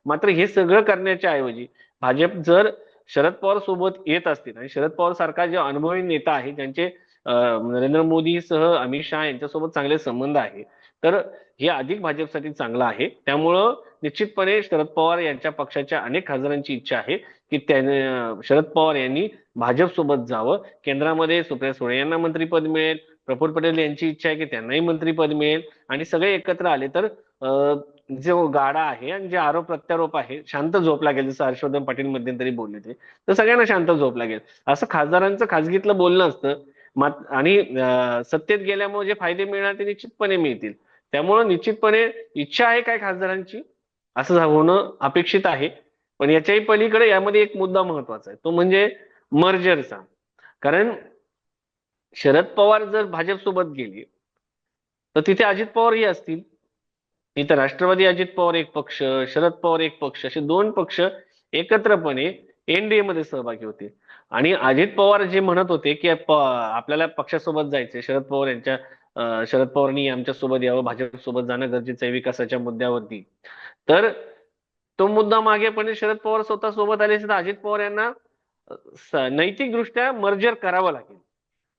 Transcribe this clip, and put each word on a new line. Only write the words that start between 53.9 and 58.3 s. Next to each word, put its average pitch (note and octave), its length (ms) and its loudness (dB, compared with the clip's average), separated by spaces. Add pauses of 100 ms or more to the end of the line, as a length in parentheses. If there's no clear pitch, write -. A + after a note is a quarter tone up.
तर D#3 100 4
तिथे F#3+ 180 4
अजित G3+ 220 0
पवारही A3+ 380 2
असतील, F3 360 -4 (960)
इथं C#3+ 180 2
राष्ट्रवादी F3+ 500 2
अजित F3+ 220 2 (100)